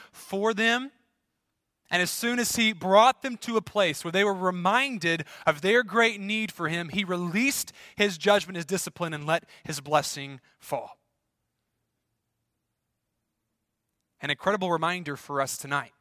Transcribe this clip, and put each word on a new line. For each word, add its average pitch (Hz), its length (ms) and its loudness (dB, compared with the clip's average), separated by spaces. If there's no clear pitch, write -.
for 202 400 -2
them. 233 400 0
And 180 140 2
as 170 80 -2
soon 240 280 -2
as - 180 -2
he 226 160 2
brought 196 500 6
them 254 160 -6
to 233 180 -6
a 214 60 2
place 180 420 0
where 165 80 -4
they 196 120 4
were 202 100 2
reminded 185 880 0
of 151 140 4
their 214 220 4
great 220 380 2
need 214 320 -4
for 165 160 -4
him, 170 200 -4
he 190 160 -2
released 180 680 -2
his 202 240 0
judgment, 190 380 2
his 170 100 -6
discipline, 170 480 -4
and 147 120 -10
let 160 220 0
his 143 180 -8
blessing 139 600 -2
fall. - 400 -10
An 147 100 -4
incredible 185 420 0
reminder 165 440 -2
for 143 240 -6
us 135 160 -4
tonight. 139 440 -6